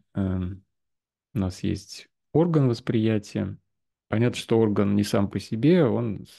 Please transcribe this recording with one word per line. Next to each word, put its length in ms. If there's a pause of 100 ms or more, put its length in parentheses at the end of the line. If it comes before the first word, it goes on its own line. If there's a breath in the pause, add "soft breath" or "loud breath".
(140)
эм, 500 (720)
у 40
нас 260
есть 440 (240)
орган 360
восприятия. 880 (520)
Понятно, 300
что 220
орган 360
не 80
сам 260
по 100
себе, 460
он 400 (120)